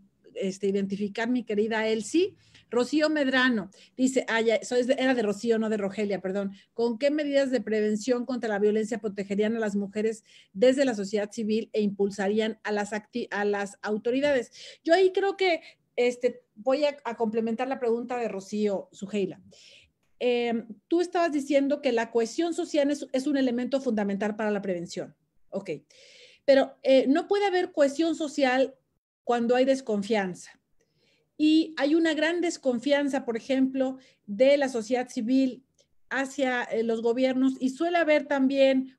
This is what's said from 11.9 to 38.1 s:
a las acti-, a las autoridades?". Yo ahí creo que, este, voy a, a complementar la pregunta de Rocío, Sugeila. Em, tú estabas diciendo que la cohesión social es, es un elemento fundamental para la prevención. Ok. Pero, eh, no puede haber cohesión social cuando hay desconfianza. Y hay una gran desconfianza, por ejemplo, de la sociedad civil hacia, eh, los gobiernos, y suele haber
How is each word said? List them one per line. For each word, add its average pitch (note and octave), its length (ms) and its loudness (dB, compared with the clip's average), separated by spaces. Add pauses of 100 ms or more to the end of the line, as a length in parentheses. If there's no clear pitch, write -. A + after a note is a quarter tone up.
a G#3+ 80 -4
las G#3 200 -2
acti-, A3 380 -8
a G3+ 140 -2
las G3+ 380 -4
autoridades?". A#3+ 680 0 (320)
Yo D#4+ 120 2
ahí F#4 180 4
creo G4 240 0
que, F#4 260 0 (320)
este, B3 480 -2 (140)
voy C4+ 280 0
a, C#4+ 200 0
a A#3 120 -6
complementar A3+ 520 -2
la C4 100 -6
pregunta A#3+ 400 -2
de A#3 80 -4
Rocío, G3 640 -4
Sugeila. G3 500 -6 (800)
Em, A#3+ 480 -2 (220)
tú E4 120 2
estabas E4+ 300 0
diciendo C#4 500 0
que C4 120 0
la A3+ 180 0
cohesión A#3 420 -2
social D#4 380 0
es, D4 220 -4
es C4 160 -2
un C#4+ 80 0
elemento B3 440 0
fundamental G#3 540 -2
para G#3+ 160 -2
la G3+ 100 -2
prevención. F3 540 -6 (360)
Ok. G3 200 -8 (720)
Pero, C4+ 380 4
eh, C4 240 6
no E4 220 2
puede G4+ 180 2
haber F4+ 240 0
cohesión D#4 460 2
social C4+ 580 0 (480)
cuando A#3 320 0
hay B3+ 100 4
desconfianza. G#3+ 840 -2 (880)
Y D#4 380 4
hay C#4+ 180 2
una E4 200 2
gran D#4+ 260 0
desconfianza, C#4 840 0
por A3+ 100 -4
ejemplo, C4 600 0 (260)
de C4 320 4
la C#4 140 0
sociedad B3+ 400 -2
civil B3+ 560 0 (420)
hacia, C4 560 -2
eh, A3+ 180 -2
los A3+ 200 0
gobiernos, C4 580 2
y C4 100 0
suele E4+ 280 0
haber D4+ 280 4